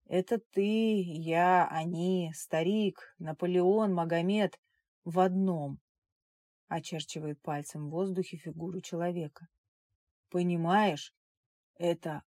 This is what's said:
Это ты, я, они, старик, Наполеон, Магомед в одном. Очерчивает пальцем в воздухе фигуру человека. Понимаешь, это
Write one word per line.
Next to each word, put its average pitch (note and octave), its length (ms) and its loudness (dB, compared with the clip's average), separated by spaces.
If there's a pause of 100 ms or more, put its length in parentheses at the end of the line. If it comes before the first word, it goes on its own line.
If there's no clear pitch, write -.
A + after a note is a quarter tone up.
Это F#3 340 0
ты, G#3+ 600 0
я, E3+ 680 2
они, E3+ 640 -2
старик, F#3+ 880 -2
Наполеон, F3+ 760 2
Магомед F3 640 0 (460)
в E3+ 160 0
одном. F#3 640 2 (880)
Очерчивает D#3 720 -8
пальцем D3 460 -8
в C#3+ 40 -10
воздухе F3+ 460 -4
фигуру E3+ 420 -10
человека. E3+ 720 -6 (800)
Понимаешь, F3 840 2 (640)
это E3+ 520 -2